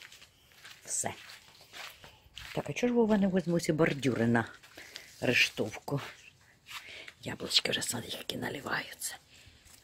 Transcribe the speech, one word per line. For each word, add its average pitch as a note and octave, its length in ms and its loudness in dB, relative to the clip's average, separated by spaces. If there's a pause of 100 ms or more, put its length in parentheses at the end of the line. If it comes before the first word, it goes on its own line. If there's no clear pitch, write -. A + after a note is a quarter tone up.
(880)
Все. - 260 -2 (1400)
Так, D3 160 -2
а - 20 -6
чого B3 160 0
ж, A#3+ 60 2
Вова, A3 240 6
не G3 100 4
возьму F3 320 2
ці E3+ 120 0
бордюри C#3 540 4
на A#2 180 6 (760)
рештовку? B2 800 2 (1200)
Яблучки - 480 0
вже, - 120 0
смотри, - 260 -4 (100)
які - 180 -8
наливаються. - 800 -6 (680)